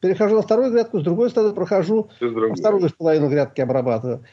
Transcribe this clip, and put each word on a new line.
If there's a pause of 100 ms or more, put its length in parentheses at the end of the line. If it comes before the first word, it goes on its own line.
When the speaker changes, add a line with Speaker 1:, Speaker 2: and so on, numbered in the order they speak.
Speaker 1:
перехожу
на
вторую
грядку,
с
другой
стороны
прохожу,
Speaker 2:
С
другой.
Speaker 1:
вторую
с
половиной
грядки
обрабатываю.